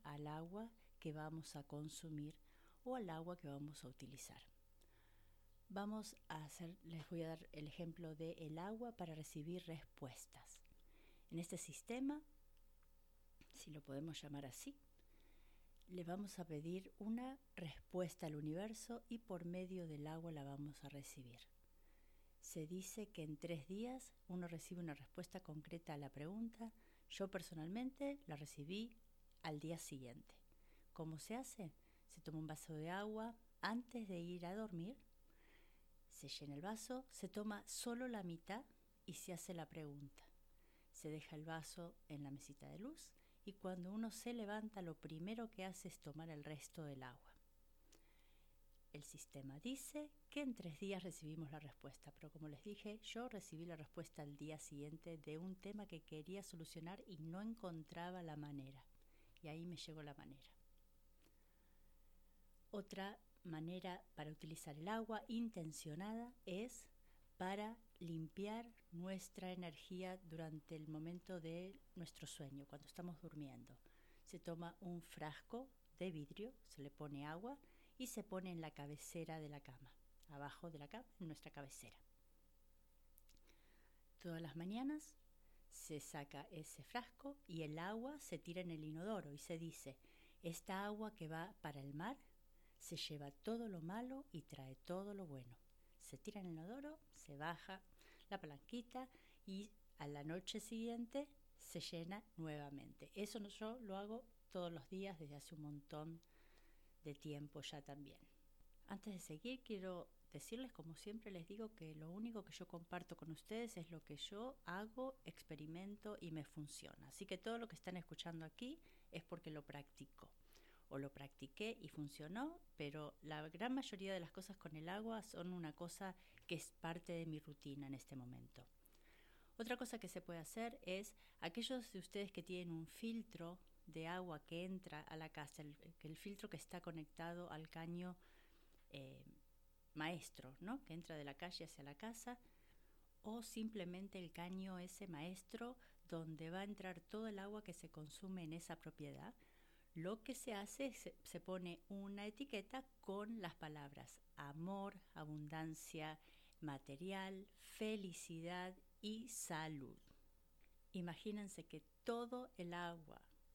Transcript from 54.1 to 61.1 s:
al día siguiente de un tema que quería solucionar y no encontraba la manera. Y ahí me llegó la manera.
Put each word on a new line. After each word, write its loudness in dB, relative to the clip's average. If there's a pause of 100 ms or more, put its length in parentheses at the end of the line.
al -2
día 0
siguiente -2
de 0
un 2
tema -2
que -4
quería -2
solucionar -2
y -4
no 2
encontraba 0
la 2
manera. -2 (580)
Y -4
ahí 2
me 2
llegó -2
la -2
manera. -10 (2250)